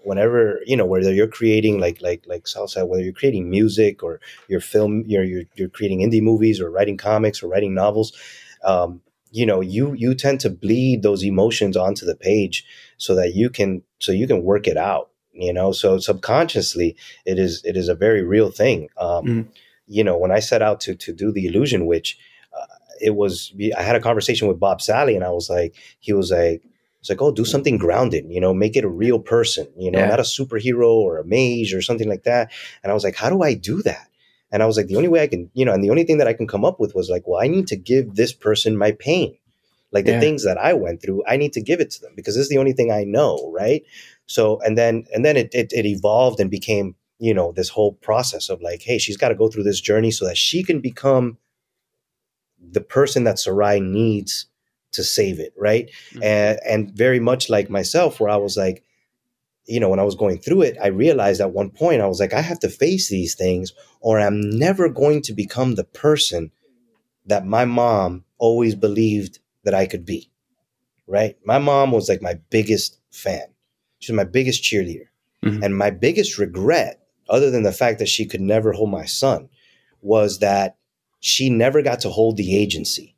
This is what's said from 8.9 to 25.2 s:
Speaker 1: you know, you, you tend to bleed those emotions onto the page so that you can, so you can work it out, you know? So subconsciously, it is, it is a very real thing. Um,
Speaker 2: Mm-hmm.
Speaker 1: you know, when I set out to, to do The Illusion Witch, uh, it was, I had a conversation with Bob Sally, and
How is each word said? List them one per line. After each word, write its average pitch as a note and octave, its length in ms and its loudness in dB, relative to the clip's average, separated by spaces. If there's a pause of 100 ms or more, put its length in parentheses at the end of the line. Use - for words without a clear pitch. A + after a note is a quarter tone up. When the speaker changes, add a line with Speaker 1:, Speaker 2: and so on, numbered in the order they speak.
Speaker 1:
you A#2 140 0
know, G2+ 140 4
you, G#2 340 -2
you A#2+ 220 -2
tend C#3 260 0
to A#2 80 0
bleed A2+ 540 0
those G2+ 200 2
emotions G2+ 520 2
onto F#2+ 300 -2
the E2+ 100 -2
page F#2+ 500 0 (320)
so - 180 0
that F2+ 200 0
you A2+ 140 2
can, G2 320 -2 (180)
so - 140 -4
you G#2+ 140 0
can F#2+ 160 2
work G#2 240 2
it D#2 100 0
out, F2 320 -2 (240)
you F2 180 -4
know? F#2 220 0
So F#2+ 240 2
subconsciously, F#2+ 960 -2 (300)
it F#2 140 -2
is, F2 260 -2
it F2+ 100 -4
is F2+ 140 -2
a F2 60 0
very G2+ 280 2
real G2 280 2
thing. F#2+ 360 0 (100)
Um, F2 280 -4
Speaker 2:
Mm-hmm. A2+ 240 -4 (380)
Speaker 1:
you G#2 160 0
know, F#2 140 0
when F#2 140 0
I G#2 80 4
set A2 220 0
out G#2+ 200 0
to, F#2+ 140 -8
to - 180 -12
do G2 180 -4
The G2 160 -4
Illusion G2 380 0
Witch, E2 320 -2 (400)
uh, C#2+ 80 -12 (340)
it G#2+ 160 0
was, G2 380 -4 (240)
I F2+ 60 -4
had A2 120 2
a A#2 60 2
conversation A2 460 0
with F2+ 120 -2
Bob F#2+ 220 0
Sally, A#2+ 340 0
and F2+ 80 -2